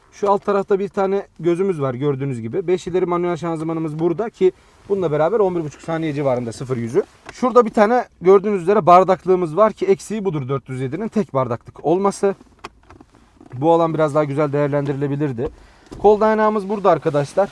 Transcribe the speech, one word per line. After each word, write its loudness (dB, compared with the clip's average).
Şu 0
alt 2
tarafta 0
bir -4
tane -2
gözümüz 0
var -2
gördüğünüz -4
gibi. -6
Beş -2
ileri -2
manuel -2
şanzımanımız -6
burada -2
ki 2
bununla -2
beraber 2
on 2
bir -2
buçuk -12
saniye -4
civarında -2
sıfır -6
yüzü. -2
Şurada 4
bir -6
tane 2
gördüğünüz 4
üzere 2
bardaklığı 4
var 4
ki -6
eksiği -2
budur -4
dört -6
yüz -6
yedinin. -6
Tek -4
bardaklık -6
olması. 0
Bu 2
alan 2
biraz 0
daha 2
güzel -2
değerlendirilebilirdi. -2
Kol 4
dayanağımız 0
burada 0
arkadaşlar. 0